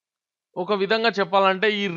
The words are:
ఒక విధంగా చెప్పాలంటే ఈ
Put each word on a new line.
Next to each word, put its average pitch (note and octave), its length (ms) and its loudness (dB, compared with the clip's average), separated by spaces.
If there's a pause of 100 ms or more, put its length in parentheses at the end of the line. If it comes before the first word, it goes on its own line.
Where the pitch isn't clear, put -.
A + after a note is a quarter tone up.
(640)
ఒక F#3 180 -2
విధంగా A3 280 0 (100)
చెప్పాలంటే F#3+ 480 2 (140)
ఈ G3+ 40 -2 (120)